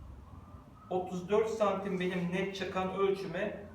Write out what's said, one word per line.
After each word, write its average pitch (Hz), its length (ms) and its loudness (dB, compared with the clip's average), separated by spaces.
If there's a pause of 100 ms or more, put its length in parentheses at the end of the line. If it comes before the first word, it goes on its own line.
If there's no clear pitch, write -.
(920)
Otuz 180 380 -2
dört 220 220 4
santim 196 500 2
benim 180 320 0
net 190 240 0
çıkan 185 380 -2
ölçüme 190 720 0 (100)